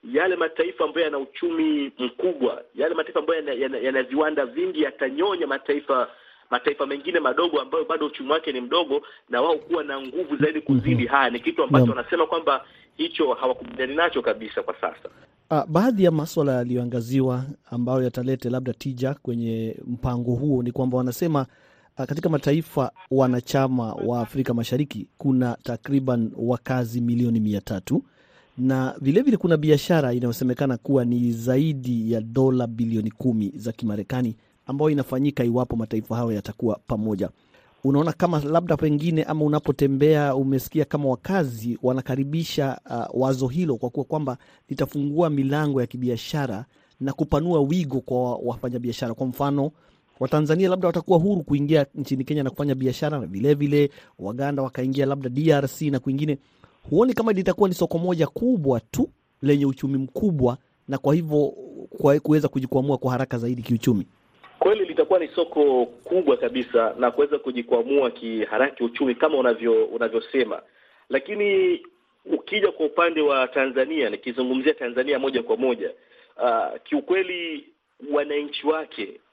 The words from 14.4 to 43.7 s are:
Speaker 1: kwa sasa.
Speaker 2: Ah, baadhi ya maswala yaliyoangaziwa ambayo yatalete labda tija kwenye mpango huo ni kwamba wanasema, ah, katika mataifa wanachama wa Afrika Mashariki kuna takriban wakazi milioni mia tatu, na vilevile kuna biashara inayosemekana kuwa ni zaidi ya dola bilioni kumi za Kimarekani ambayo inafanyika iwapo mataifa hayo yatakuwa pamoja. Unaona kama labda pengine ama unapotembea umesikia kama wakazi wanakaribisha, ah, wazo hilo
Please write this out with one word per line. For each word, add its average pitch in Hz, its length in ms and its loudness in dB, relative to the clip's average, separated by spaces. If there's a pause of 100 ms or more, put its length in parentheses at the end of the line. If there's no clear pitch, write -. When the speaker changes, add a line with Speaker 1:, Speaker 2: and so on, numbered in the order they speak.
Speaker 1:
kwa - 100 -8
sasa. - 360 -8 (400)
Speaker 2:
Ah, 151 180 0
baadhi 196 360 2
ya 175 80 6
maswala 151 420 0
yaliyoangaziwa 123 880 0 (280)
ambayo 123 320 0
yatalete 127 460 -4
labda 127 240 -4
tija 131 400 -4
kwenye 113 600 -4 (120)
mpango 123 480 -2
huo 131 280 0
ni 120 80 -2
kwamba 127 260 0
wanasema, 131 480 0 (520)
ah, 131 80 -4
katika 156 240 -2
mataifa 147 640 0 (200)
wanachama 127 840 2
wa 120 280 -2
Afrika 123 320 -2
Mashariki 117 540 -2 (100)
kuna 127 460 2
takriban 123 720 0
wakazi 120 640 -2
milioni 120 380 2
mia 104 220 0
tatu, - 420 -4 (540)
na 131 440 0
vilevile 202 360 4
kuna 170 200 2
biashara 151 560 2
inayosemekana 123 640 0
kuwa 131 280 2
ni 120 260 0
zaidi 123 800 0
ya 113 100 0
dola 127 460 2
bilioni 113 440 -2
kumi 110 440 0
za 107 160 -8
Kimarekani 113 640 -4 (320)
ambayo 143 240 0
inafanyika 139 520 0
iwapo 120 320 0
mataifa 110 400 -4
hayo 117 160 -2
yatakuwa 104 560 -4
pamoja. 104 420 -2 (560)
Unaona 143 280 2
kama 175 260 2
labda 160 380 0
pengine 156 460 0
ama 151 220 0
unapotembea 147 880 2
umesikia 135 500 0
kama 143 240 -2
wakazi 120 760 -2
wanakaribisha, 139 1000 -2
ah, 117 280 -6
wazo 131 340 0
hilo 147 300 0